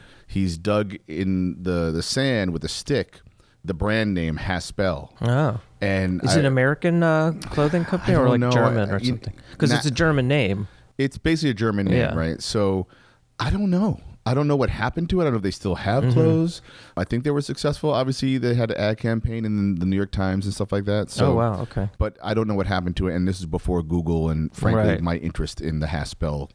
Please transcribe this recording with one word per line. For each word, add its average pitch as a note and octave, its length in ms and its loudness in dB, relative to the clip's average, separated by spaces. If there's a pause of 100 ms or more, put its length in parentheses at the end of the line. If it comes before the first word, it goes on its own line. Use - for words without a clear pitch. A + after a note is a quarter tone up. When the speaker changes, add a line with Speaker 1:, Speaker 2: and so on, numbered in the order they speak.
(280)
Speaker 1:
he's F#2+ 280 -2
dug G#2 380 -2 (140)
in F#2 520 -2
the, F2 300 0
the E2 140 -2
sand A#2+ 480 0
with D#2+ 100 -6
a - 60 -6
stick, - 520 -4 (440)
the F2+ 100 -6
brand G#2 400 0
name E2 240 -2
Haspel. F2+ 720 -4 (100)
Speaker 2:
Oh. A#2+ 380 0 (220)
Speaker 1:
And F#2+ 420 0
Speaker 2:
Is - 140 4
it D3+ 80 4
Speaker 1:
I - 40 4
Speaker 2:
American, D3 540 2
uh, D#3+ 300 2 (140)
clothing D3+ 360 0
Speaker 1:
I E3+ 40 -4
Speaker 2:
company - 300 0
or, C3+ 100 4
Speaker 1:
don't B2 40 6
Speaker 2:
like, B2 120 4
Speaker 1:
know. B2 100 2
Speaker 2:
German A#2+ 380 4
Speaker 1:
I, - 20 -2
Speaker 2:
or G2 80 0
Speaker 1:
you, A#2+ 60 -2
Speaker 2:
something? A2+ 280 -4 (240)
'Cause C#3 120 2
Speaker 1:
na- A#2+ 80 4
Speaker 2:
it's - 80 -2
a D3 40 0
German C#3 380 2
name. G2+ 400 0 (300)
Speaker 1:
It's C3+ 200 0
basically D#3 320 0
a A#2 40 2
German G2+ 320 0
name, G2 100 4
Speaker 2:
Yeah. A2+ 180 2
Speaker 1:
right? D#2+ 260 -2
So F#2+ 460 0 (540)
I C3 100 0
don't G3 200 0
know. F3+ 280 2 (300)
I B2 60 2
don't D3 140 2
know C#3+ 80 4
what B2 140 0
happened D#3+ 400 -2
to F#3 100 2
it. - 20 2
I - 40 2
don't C3 80 2
know - 20 0
if G2 80 -2
they F#2+ 80 -2
still F#2 240 -2
have A2+ 260 0
Speaker 2:
Mm-hmm. B2+ 120 4
Speaker 1:
clothes. E3 460 2 (360)
I F#3 80 0
think A#2+ 180 -2
they D3 80 0
were C#3+ 100 0
successful. D3 520 -2
Obviously, C3 460 0
they B2 180 0
had A#2 160 0
an - 40 -4
ad G#2+ 220 0
campaign A2+ 460 -2
in G2+ 320 2
the E2+ 100 0
New F#2+ 80 2
York G2 160 0
Times F#2+ 360 0
and F#2+ 60 -2
stuff G2+ 200 -4
like G2+ 140 -2
that. G#2 240 -2
So, - 160 0
Speaker 2:
Oh, C3+ 100 4
wow. A2+ 240 0
Okay. G2+ 360 -4
Speaker 1:
but G#2+ 240 -4
I G#2+ 140 -4
don't A2 140 0
know G#2 80 0
what F#2+ 100 0
happened F2+ 300 -2
to F#2 100 -2
it. E2+ 80 0
And F2+ 140 2
this F#2 100 -2
is F#2 80 -10
before F2 380 -2
Google E2 440 0
and, D#2 240 -2
frankly, A2 300 2 (120)
Speaker 2:
Right. F2+ 60 -2
Speaker 1:
my E2+ 180 0
interest - 420 -6
in D#2 180 -4
the D2+ 80 -2
Haspel, D2 680 -4